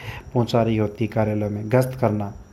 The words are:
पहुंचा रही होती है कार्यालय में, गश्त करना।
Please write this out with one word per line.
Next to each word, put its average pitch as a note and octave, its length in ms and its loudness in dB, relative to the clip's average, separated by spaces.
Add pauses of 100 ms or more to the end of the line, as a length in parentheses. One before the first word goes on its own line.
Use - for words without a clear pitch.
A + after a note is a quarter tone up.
(340)
पहुंचा A#2 300 2
रही A2+ 140 2
होती G#2+ 280 0
है - 20 0
कार्यालय G#2+ 420 0
में, G#2 200 -6
गश्त B2+ 320 2
करना। G#2 320 0 (200)